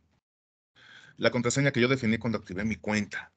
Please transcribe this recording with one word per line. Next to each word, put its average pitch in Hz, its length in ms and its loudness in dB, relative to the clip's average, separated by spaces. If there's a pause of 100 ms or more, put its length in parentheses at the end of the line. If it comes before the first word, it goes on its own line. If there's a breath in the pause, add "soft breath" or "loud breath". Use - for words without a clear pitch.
(1160 loud breath)
la 98 140 4
contraseña 127 420 0
que 120 80 2
yo 120 80 6
definí 117 300 0
cuando 113 200 -2
activé 95 260 -8
mi 110 120 -2
cuenta. 104 600 -4